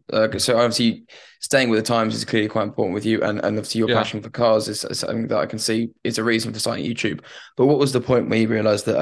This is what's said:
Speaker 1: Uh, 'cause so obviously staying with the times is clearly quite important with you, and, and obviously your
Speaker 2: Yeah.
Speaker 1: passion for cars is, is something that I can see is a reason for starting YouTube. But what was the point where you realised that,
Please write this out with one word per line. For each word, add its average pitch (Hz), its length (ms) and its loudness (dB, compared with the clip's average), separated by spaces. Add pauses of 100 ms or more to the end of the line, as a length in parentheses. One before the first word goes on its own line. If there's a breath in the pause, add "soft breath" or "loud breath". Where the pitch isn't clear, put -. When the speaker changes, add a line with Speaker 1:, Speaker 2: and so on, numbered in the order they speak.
(120)
Speaker 1:
Uh, 110 160 2
'cause 127 160 -2
so 120 140 2
obviously 117 480 0 (340 loud breath)
staying 131 300 2
with 110 100 4
the 110 60 -2
times 113 300 0
is 110 100 -6
clearly 107 240 0
quite 107 140 -2
important 101 320 -4
with 107 100 -6
you, 113 160 2
and, 104 240 0
and 104 120 0
obviously 110 220 -4
your 113 100 2
Speaker 2:
Yeah. 117 80 2
Speaker 1:
passion 110 240 -2
for 113 100 -16
cars 110 360 2
is, 107 160 -6
is - 160 -6
something 113 280 -4
that 110 100 -2
I 76 80 0
can 110 140 -8
see 117 320 -2 (120)
is 117 140 -2
a 110 60 -2
reason 113 280 0
for 110 80 -10
starting 107 240 -4
YouTube. 113 400 -4 (320 loud breath)
But 127 120 4
what 143 100 6
was 139 160 2
the 123 80 2
point 127 260 2
where 113 120 2
you 110 80 4
realised 107 400 0
that, 104 140 2